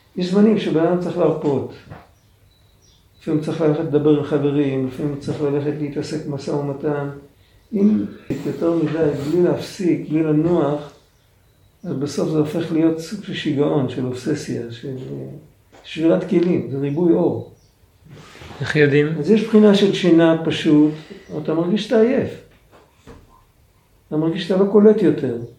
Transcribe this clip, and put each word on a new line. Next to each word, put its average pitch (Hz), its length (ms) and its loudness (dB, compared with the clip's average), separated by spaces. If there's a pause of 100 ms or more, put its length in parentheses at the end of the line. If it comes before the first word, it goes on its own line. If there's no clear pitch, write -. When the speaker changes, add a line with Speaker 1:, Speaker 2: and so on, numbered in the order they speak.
(160)
Speaker 1:
יש 180 140 -4
זמנים 208 280 4
שבן 160 280 0
אדם 180 140 0
צריך 170 180 -6
להרפות. 156 540 0 (1500)
לפעמים 156 200 -2
צריך 156 200 -6
ללכת 151 200 2
לדבר 147 380 2
עם 135 60 -4
חברים, 139 640 0
לפעמים 143 340 -6
צריך 139 220 -6
ללכת 143 380 -2
להתעסק 147 460 -6
במשא 143 240 -8
ומתן. 143 580 -4 (640)
אם 208 320 2 (420)
יותר 165 280 -2
מדי, 156 360 0 (200)
בלי 180 120 2
להפסיק, 160 640 -2
בלי 156 140 0
לנוח, 151 720 0 (920)
אז 170 80 -6
בסוף 147 360 -4
זה 156 100 -2
הופך 165 340 -2
להיות 160 260 2
סוג - 260 -12
של 170 100 -10
שיגעון, 147 540 0
של 131 180 -6
אובססיה, 127 640 -6
של, 139 180 -14
אה, 131 380 -12 (580)
שבירת 170 440 0
כלים, 180 420 0
זה 139 80 -6
ריבוי 151 340 0
אור. 147 380 0 (1080)
Speaker 2:
איך 139 160 -4
יודעים? 147 300 4 (120)
Speaker 1:
אז 147 120 -2
יש 220 140 4
בחינה 214 300 6
של 196 200 4
שינה 165 500 4
פשוט, 151 480 2 (500)
אתה 156 120 -2
מרגיש 180 300 0
שאתה 226 160 2
עייף. 233 300 2 (1800)
אתה 156 80 -4
מרגיש 160 320 -2
שאתה 196 160 2
לא 196 80 -2
קולט 214 300 6
יותר, 127 360 0 (200)